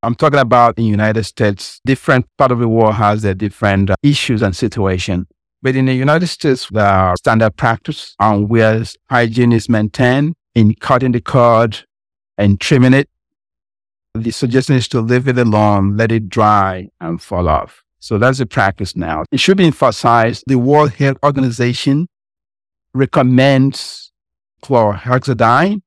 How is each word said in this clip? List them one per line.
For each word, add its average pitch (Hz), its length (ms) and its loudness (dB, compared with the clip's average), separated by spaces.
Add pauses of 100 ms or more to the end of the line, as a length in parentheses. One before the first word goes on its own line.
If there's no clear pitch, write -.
I'm 117 120 -4
talking 143 240 0
about 120 380 2
in 117 60 -2
the 110 60 0
United 107 340 0
States. - 640 -6
Different 131 400 0 (120)
part 131 140 2
of 120 80 -2
the 120 80 0
world 110 280 2
has 107 260 0
their 104 120 -2
different, 98 560 -2
uh, 95 140 0
issues 135 380 0
and 98 120 0
situation. 95 760 -4 (340)
But 131 160 -2
in 131 80 0
the 131 80 0
United 147 340 0
States, 135 420 -4
the 95 460 2
standard 110 400 0
practice - 640 -4
on 101 300 0
where 113 340 2 (260)
hygiene 120 440 2
is 113 160 -2
maintained 123 680 0 (200)
in 110 200 4
cutting 127 380 0
the 120 80 -2
cord 117 640 2 (520)
and 98 220 0
trimming 127 340 4
it, 139 160 0 (1040)
the 113 180 -6
suggestion 127 440 -2
is 123 140 -2
to 131 100 -2
leave 123 300 0
it 123 80 0
alone, 104 580 2
let 110 160 0
it 110 160 -2
dry 98 640 0 (100)
and 85 220 -8
fall 90 260 -4
off. - 340 -4 (180)
So - 180 -6
that's 131 220 0
the 127 60 -2
practice 98 520 -4
now. 80 340 -6
It 131 80 -2
should 190 160 2
be 190 120 2
emphasized, 117 800 0
the 131 100 0
World 143 380 2
Health 139 280 -2
Organization 135 840 -2 (840)
recommends 135 1160 0 (500)
chlorhexidine. 123 1200 0